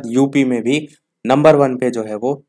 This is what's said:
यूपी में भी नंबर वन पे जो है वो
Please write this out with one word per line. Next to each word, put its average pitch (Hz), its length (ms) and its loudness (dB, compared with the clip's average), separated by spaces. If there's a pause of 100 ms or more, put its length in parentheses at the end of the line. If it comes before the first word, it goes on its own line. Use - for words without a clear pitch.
यूपी 139 380 0
में 123 180 -4
भी 147 240 -2 (380)
नंबर 147 300 4
वन 139 220 0
पे 127 120 4
जो 117 140 -4
है 107 120 -8
वो 131 340 -6